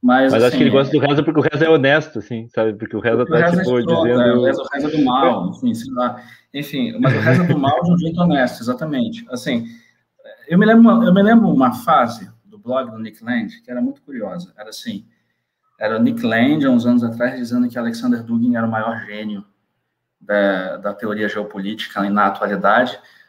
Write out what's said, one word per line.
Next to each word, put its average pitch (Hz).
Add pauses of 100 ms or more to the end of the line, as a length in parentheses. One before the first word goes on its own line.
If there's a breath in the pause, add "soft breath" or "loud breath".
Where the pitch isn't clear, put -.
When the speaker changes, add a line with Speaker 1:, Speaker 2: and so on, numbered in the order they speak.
Speaker 1:
Mas, 135
Speaker 2:
Mas 113
acho 127
que -
ele -
Speaker 1:
assim, 135
Speaker 2:
gosta 139
do 151
Reza 143
porque 156
o 135
Reza 156
é 160
honesto, 147
assim, 117
sabe? 110
Porque 107
o -
Reza 113
Speaker 1:
porque 123
o -
Speaker 2:
tá, 170
Speaker 1:
Reza 175
é -
Speaker 2:
tipo, 123
Speaker 1:
escroto, -
Speaker 2:
dizendo 120
Speaker 1:
é, 120
o 123
Reza, 135
o -
Reza 143
é 151
do 151
mal, 123
enfim, 120
sei 135
lá. 123 (320 loud breath)
Enfim, 139
mas 127
o 110
Reza 131
é -
do -
mal 143
de 170
um -
jeito 165
honesto, 139
exatamente. 127
Assim, 120 (840 loud breath)
eu 170
me 208
lembro, 226
eu 180
me 196
lembro 220
uma 131
fase 123 (160)
do -
blog 123
do 110
Nick 110
Land 117
que 123
era 123
muito 139
curiosa. 107
Era 107
assim, 104 (760)
era 110
o 117
Nick 117
Land, 131
há 135
uns 120
anos 120
atrás, 120
dizendo 123
que 117
Alexander 117
Dugin 117
era 117
o 113
maior 113
gênio 104 (760)
da, 98
da 101
teoria 107
geopolítica 104
na 101
atualidade, 101 (320 soft breath)